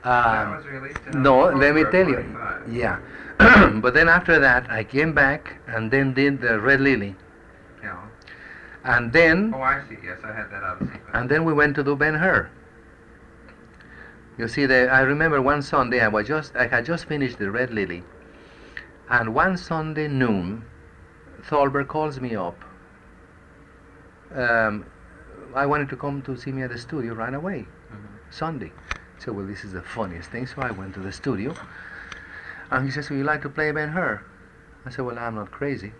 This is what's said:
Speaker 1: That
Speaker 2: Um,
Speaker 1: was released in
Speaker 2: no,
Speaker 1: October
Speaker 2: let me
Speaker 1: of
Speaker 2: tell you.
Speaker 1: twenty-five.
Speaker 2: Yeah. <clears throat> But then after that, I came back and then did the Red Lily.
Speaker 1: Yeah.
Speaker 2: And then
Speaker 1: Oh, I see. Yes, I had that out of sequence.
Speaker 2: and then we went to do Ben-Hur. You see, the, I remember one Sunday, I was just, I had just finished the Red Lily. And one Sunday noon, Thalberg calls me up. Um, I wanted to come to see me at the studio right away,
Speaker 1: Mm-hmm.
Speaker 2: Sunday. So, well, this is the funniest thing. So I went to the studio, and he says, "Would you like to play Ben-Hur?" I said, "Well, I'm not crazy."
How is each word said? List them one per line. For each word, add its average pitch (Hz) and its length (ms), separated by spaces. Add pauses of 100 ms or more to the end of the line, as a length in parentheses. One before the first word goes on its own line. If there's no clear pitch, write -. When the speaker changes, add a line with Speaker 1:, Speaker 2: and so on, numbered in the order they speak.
Speaker 1:
That 117 440
Speaker 2:
Um, 101 100
Speaker 1:
was - 100
released 131 320 (120)
in 139 120
Speaker 2:
no, 135 220
Speaker 1:
October 156 140
Speaker 2:
let 143 140
me 156 80
Speaker 1:
of 151 100
Speaker 2:
tell 180 160
you. 139 140
Speaker 1:
twenty-five. - 500
Speaker 2:
Yeah. 113 280 (800)
<clears throat> - 20
But 123 140
then 160 120
after 170 300
that, 127 320
I 113 140
came 151 300
back 143 520
and 110 240
then 135 240
did 139 260
the 117 200
Red 135 220
Lily. 107 340 (680)
Speaker 1:
Yeah. 95 160 (880)
Speaker 2:
And 120 280
then 170 460
Speaker 1:
Oh, 131 60
I 135 260
see. 113 140
Yes, 90 200
I 107 100
had 107 180
that 98 120
out 92 160
of - 80
sequence. - 280
Speaker 2:
and 120 160
then 160 140
we 160 80
went 147 240
to 147 60
do 143 120
Ben-Hur. 151 520 (1900)
You 117 100
see, 139 200
the, 127 240
I 131 100
remember 147 400
one 139 220
Sunday, 123 380
I 110 80
was 104 180
just, 151 280
I 123 120
had 120 180
just 165 200
finished 139 340
the 98 100
Red 117 240
Lily. 90 300 (1040)
And 113 240
one 175 240
Sunday 156 500
noon, 113 560 (760)
Thalberg 139 460
calls 151 340
me 120 140
up. 90 220 (1800)
Um, 113 520 (680)
I 139 120
wanted 143 240
to 139 60
come 143 280
to 135 120
see 131 160
me 131 120
at 123 80
the 120 60
studio 117 360
right 113 200
away, 151 320 (260)
Speaker 1:
Mm-hmm. 104 140 (260)
Speaker 2:
Sunday. 156 400 (480)
So, - 120
well, 101 140
this 98 180
is 101 80
the 92 100
funniest 90 500
thing. 120 160
So - 140
I 123 100
went 95 240
to 98 40
the 95 120
studio, 120 440 (1160)
and 131 140
he 135 60
says, 143 180
"Would 139 80
you 135 60
like 151 200
to 143 60
play 151 220
Ben-Hur?" 151 500 (640)
I 131 40
said, 127 160
"Well, 120 120
I'm 117 180
not 104 160
crazy." 110 480